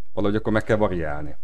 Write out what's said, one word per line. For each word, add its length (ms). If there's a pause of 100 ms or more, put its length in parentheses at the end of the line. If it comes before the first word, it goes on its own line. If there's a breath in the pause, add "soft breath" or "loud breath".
(120)
valahogy 240
akkor 160
meg 120
kell 120
variálni. 680